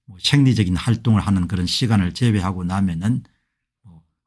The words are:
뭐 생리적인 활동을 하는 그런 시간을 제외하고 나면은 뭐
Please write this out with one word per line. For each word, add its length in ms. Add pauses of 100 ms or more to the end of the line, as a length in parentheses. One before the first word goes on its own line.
뭐 160
생리적인 560
활동을 440
하는 260
그런 180
시간을 480
제외하고 500
나면은 600 (580)
뭐 220 (240)